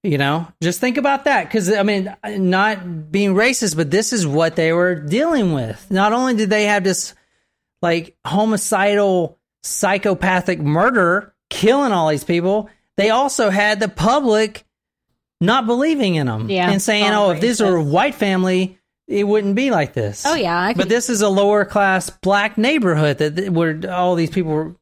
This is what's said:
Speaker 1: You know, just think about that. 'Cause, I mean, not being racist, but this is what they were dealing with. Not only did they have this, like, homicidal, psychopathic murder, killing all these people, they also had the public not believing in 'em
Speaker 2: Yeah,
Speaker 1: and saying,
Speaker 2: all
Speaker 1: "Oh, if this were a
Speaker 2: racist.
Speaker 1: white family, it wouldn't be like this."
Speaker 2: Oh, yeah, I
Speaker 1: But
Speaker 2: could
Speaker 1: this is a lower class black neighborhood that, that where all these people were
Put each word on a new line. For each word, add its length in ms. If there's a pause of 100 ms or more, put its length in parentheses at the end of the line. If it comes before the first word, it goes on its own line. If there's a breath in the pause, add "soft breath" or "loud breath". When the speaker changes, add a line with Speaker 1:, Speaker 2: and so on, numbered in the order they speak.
Speaker 1:
You 160
know, 300 (140)
just 180
think 180
about 260
that. 260
'Cause, 220
I 100
mean, 320 (100)
not 880
being 220
racist, 420
but 140
this 220
is 140
what 300
they 160
were 240
dealing 560
with. 380
Not 220
only 220
did 160
they 140
have 200
this, 300 (680)
like, 420
homicidal, 1120 (240)
psychopathic 1000
murder, 760 (160)
killing 420
all 160
these 160
people, 460 (260 loud breath)
they 140
also 400
had 300
the 80
public 760 (760)
not 260
believing 480
in 140
'em 200
Speaker 2:
Yeah, 220
Speaker 1:
and 100
saying, 320
Speaker 2:
all 160
Speaker 1:
"Oh, 40
if 80
this 200
were 160
a 60
Speaker 2:
racist. 80
Speaker 1:
white 240
family, 640 (300)
it 180
wouldn't 300
be 140
like 220
this." 320
Speaker 2:
Oh, 100
yeah, 240
I 140
Speaker 1:
But 120
Speaker 2:
could 40
Speaker 1:
this 220
is 100
a 80
lower 360
class 460 (120)
black 340
neighborhood 600
that, 180
that 160
where 260 (120)
all 240
these 160
people 220
were 300